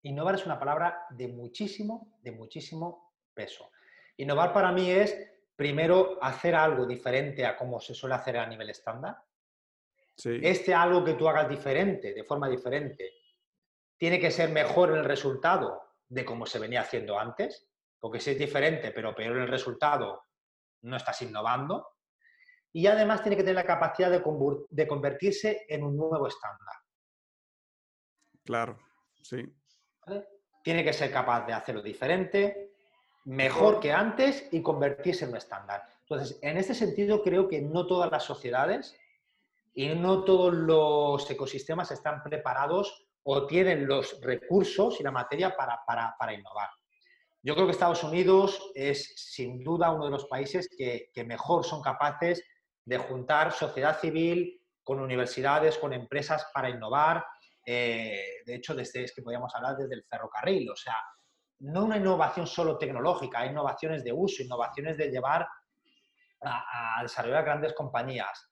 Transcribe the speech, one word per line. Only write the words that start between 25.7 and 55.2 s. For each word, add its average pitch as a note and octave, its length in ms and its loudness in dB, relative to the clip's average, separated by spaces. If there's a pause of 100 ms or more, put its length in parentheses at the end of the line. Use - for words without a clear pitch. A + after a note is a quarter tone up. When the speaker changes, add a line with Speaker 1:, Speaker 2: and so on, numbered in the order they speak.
Speaker 1:
un C#3+ 120 -2
nuevo D#3 300 0
estándar. - 480 -10 (1700)
Speaker 2:
Claro, A#2 340 -4 (440)
sí. B2 240 -10 (600)
Speaker 1:
¿Vale? G3+ 200 -10 (360)
Tiene E3 220 0
que D3+ 80 2
ser C#3 180 -2
capaz A#2+ 360 0
de A#2 60 -4
hacerlo A2 300 -6
diferente, F#3 920 0 (540)
mejor C3+ 360 2
Speaker 2:
Mejor. - 180 8
Speaker 1:
que D3 120 0
antes A3+ 580 2
y E3 100 0
convertirse D3 640 0
en B2+ 60 -6
un A#2 60 -6
estándar. G2+ 480 -10 (160)
Entonces, B2+ 420 -6
en D3+ 140 -2
este F#3+ 180 0
sentido, G#3 480 2
creo F#3 260 4
que D3 140 -2
no E3 240 0
todas F3+ 240 2
las - 140 0
sociedades C#3+ 720 -2 (760)
y C#3 220 -2
no F#3+ 300 2
todos F3+ 280 6
los D3+ 800 4
ecosistemas C#3 600 -6
están D3 300 -6
preparados D3 840 -2 (160)
o C#3 240 0
tienen E3 400 4
los C3+ 340 0
recursos F#3 800 2
y C#3 40 -6
la C#3 60 0
materia C#3+ 460 -2
para, B2 300 -2
para, A#2 320 -2
para A2+ 160 -4
innovar. G2+ 340 -8 (720)
Yo D3 120 -2
creo F#3 120 4
que F3 60 2
Estados E3+ 300 2
Unidos F#3 720 4
es, C#3 420 -4
sin B2+ 460 -8
duda, E3 300 2
uno D3+ 140 -2
de C#3+ 40 -2
los C#3+ 160 -4
países C#3 500 -4
que, B2 380 -6
que A#2+ 100 -8
mejor A#2 400 0
son D3+ 160 -6
capaces D3 600 0 (440)
de C3+ 120 -2
juntar D3 540 2
sociedad D3 460 0
civil E3+ 640 0 (200)
con C3+ 180 -2
universidades, C3+ 760 2